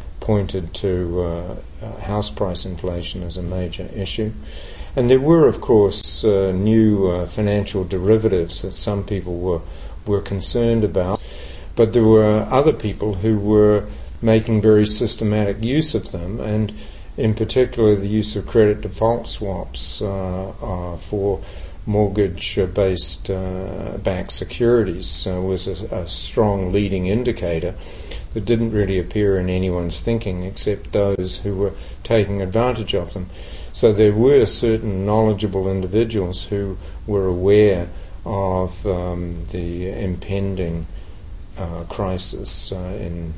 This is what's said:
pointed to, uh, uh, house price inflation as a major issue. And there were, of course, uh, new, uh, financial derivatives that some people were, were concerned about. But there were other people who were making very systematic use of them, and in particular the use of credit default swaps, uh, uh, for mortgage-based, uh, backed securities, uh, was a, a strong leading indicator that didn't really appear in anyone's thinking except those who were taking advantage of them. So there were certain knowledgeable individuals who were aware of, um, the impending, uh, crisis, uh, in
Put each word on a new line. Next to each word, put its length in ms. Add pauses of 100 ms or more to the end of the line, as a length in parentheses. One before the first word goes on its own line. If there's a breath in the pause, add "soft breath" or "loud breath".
(220 loud breath)
pointed 540
to, 460
uh, 340 (260)
uh, 200
house 280
price 360
inflation 580
as 120
a 80
major 500
issue. 380 (640 loud breath)
And 160
there 80
were, 280
of 140
course, 600
uh, 280
new, 560
uh, 200
financial 560
derivatives 800
that 100
some 300
people 360
were, 220 (460 loud breath)
were 140
concerned 600
about. 380 (540 loud breath)
But 180
there 100
were 460
other 240
people 420
who 220
were 480 (340 loud breath)
making 420
very 260
systematic 760
use 320
of 180
them, 280
and 340 (420 loud breath)
in 200
particular 600
the 120
use 280
of 120
credit 340
default 460
swaps, 760
uh, 480 (100)
uh, 380
for 440 (440 loud breath)
mortgage-based, 1400
uh, 760
backed 280
securities, 960
uh, 120
was 280
a, 280
a 120
strong 640
leading 340
indicator 720 (580 loud breath)
that 120
didn't 260
really 260
appear 420
in 100
anyone's 520
thinking 420
except 480
those 520
who 120
were 180 (300 loud breath)
taking 380
advantage 540
of 180
them. 140 (440 loud breath)
So 220
there 180
were 360
certain 580
knowledgeable 640
individuals 760
who 320 (280 loud breath)
were 220
aware 600 (380 loud breath)
of, 600
um, 640
the 380
impending, 1000 (720 loud breath)
uh, 280
crisis, 840
uh, 280
in 380